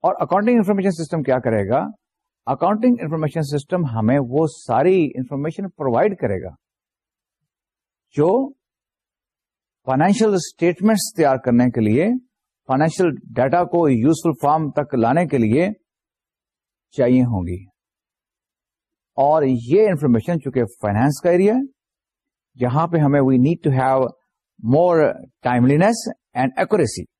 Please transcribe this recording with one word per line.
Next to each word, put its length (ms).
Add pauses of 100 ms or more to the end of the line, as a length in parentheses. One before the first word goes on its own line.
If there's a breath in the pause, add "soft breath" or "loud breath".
اور 180
اکاؤنٹنگ 360
انفارمیشن 340 (120)
سسٹم 200
کیا 220
کرے 240
گا؟ 160 (680)
اکاؤنٹنگ 480
انفارمیشن 420 (120)
سسٹم 300 (120)
ہمیں 200 (120)
وہ 240
ساری 440 (200)
انفارمیشن 520
پرووائڈ 520
کرے 220
گا 60 (1700)
جو 140 (1600)
فائنینشیل 460
اسٹیٹمنٹس 720 (100)
تیار 300
کرنے 300
کے 60
لیے، 240 (640)
فائنینشیل 400 (260)
ڈیٹا 360
کو 180
یوزفل 520
فارم 300
تک 240
لانے 320
کے 100
لیے 300 (1300)
چاہیے 340
ہوں 160
گی. 100 (1600)
اور 260
یہ 460
انفارمیشن 540
چونکہ 220 (160)
فائنینس 420
کا 60
ایریا 240
ہے، 120 (960)
جہاں 300
پہ 140
ہمیں 160
we 260
need 180
to 140
have 280 (680)
more 360 (380)
timeliness 560 (380)
and 220
accuracy. 400 (140)